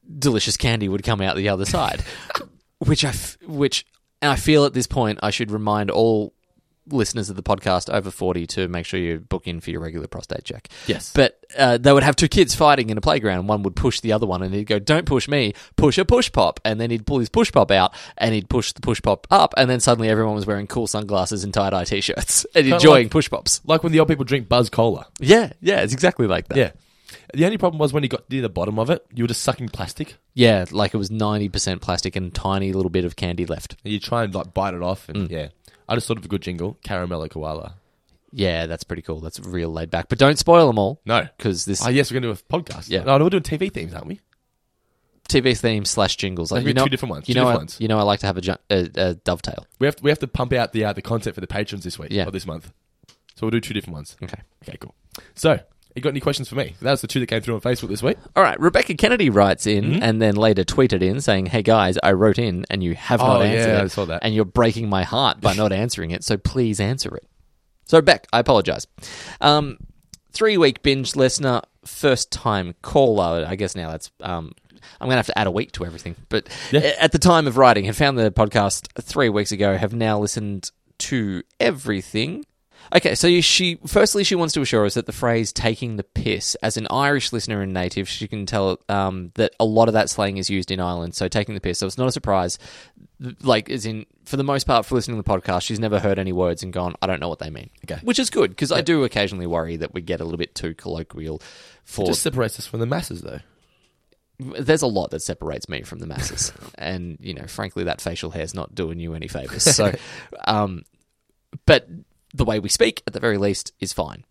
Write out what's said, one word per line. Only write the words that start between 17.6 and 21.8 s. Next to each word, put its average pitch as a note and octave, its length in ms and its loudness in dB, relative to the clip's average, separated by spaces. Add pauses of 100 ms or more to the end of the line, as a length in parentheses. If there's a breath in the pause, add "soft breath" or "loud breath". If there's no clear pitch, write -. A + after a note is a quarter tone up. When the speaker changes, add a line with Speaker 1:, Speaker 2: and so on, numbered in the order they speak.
Speaker 1:
out, F#2+ 240 4 (240 loud breath)
and A2+ 160 0
he'd G2+ 140 -2
push - 240 -2
the - 80 -14
push - 220 -2
pop G2 280 0
up, - 280 4
and B2+ 120 4
then B2 120 0
suddenly A2+ 260 2
everyone A2 280 2
was G2+ 100 -4
wearing G2+ 220 -2
cool A#2 200 -4
sunglasses G2+ 560 -2
and G2+ 100 -6
tie-dye F#2+ 300 0